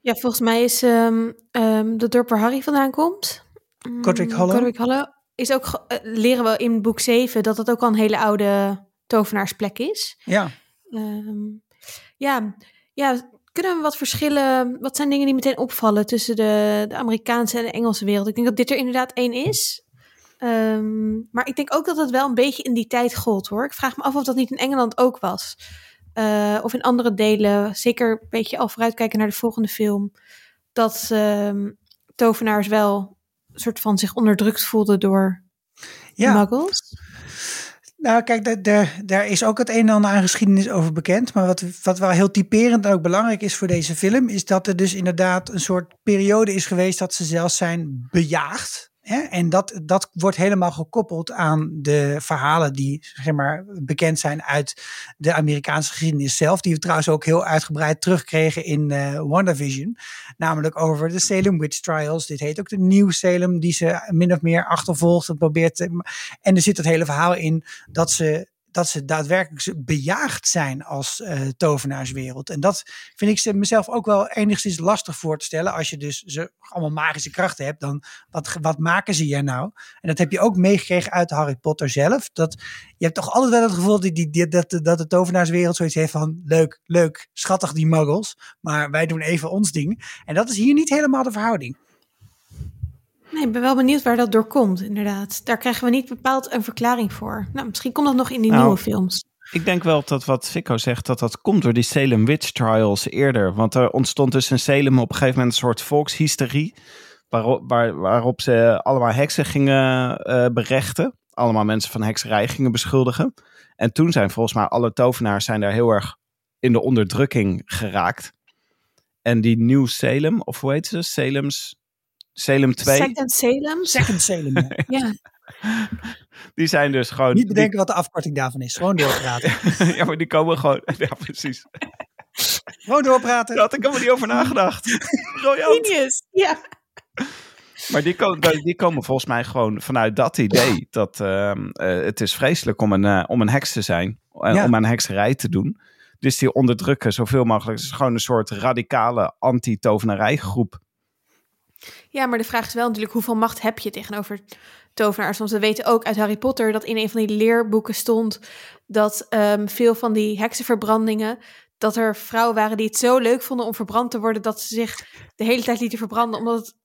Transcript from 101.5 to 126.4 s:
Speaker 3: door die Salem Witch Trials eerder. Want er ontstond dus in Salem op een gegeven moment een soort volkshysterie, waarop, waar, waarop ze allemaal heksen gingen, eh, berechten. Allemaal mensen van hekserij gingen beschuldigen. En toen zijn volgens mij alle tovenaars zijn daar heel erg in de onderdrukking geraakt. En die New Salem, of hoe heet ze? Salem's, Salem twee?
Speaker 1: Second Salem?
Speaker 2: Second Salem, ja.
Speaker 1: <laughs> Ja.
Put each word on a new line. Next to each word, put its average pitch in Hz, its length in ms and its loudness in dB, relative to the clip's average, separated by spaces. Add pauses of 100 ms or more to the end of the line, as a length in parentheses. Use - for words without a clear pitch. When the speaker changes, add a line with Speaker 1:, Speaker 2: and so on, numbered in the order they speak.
Speaker 3:
door 120 100 4
die 120 100 4
Salem 123 440 2
Witch 147 240 0
Trials 110 580 2
eerder. 110 460 2
Want 110 200 2
er 127 160 4
ontstond 131 420 0
dus 135 180 0
in 127 80 2
Salem 139 400 4
op 117 120 2
een - 60 -6
gegeven 131 220 2
moment 123 140 2
een - 80 -2
soort 120 220 0
volkshysterie, 147 920 -2 (540)
waarop, 117 380 0
waar, 117 300 2
waarop 117 440 0
ze 117 420 4
allemaal 120 300 2
heksen 143 320 0
gingen, 135 760 2
eh, 123 340 2
berechten. 131 600 -2 (160)
Allemaal 110 340 0
mensen 107 260 -2
van 110 120 -6
hekserij 107 460 -2
gingen 127 240 0
beschuldigen. 127 640 0 (420)
En 113 160 -2
toen 165 200 2
zijn 101 180 2
volgens 113 240 -2
mij 107 120 2
alle 117 260 0
tovenaars 120 520 2
zijn 107 160 -2
daar 101 120 0
heel 117 180 2
erg 101 260 0 (420)
in 127 140 2
de 117 100 6
onderdrukking 110 800 0
geraakt. 92 680 -4 (880)
En 117 180 2
die 117 180 4
New 127 280 4
Salem, 143 540 0
of - 200 -10
hoe 135 120 -2
heet 151 140 -2
ze? 170 160 -6
Salem's, 139 800 -4 (540)
Salem 135 400 2
twee? 139 220 2
Speaker 1:
Second 262 360 0
Salem? 294 520 0
Speaker 2:
Second 240 380 0
Salem, 160 340 -2
ja. 143 120 0 (180)
Speaker 1:
<laughs> - 20 -
Ja. 254 240 -2 (1400)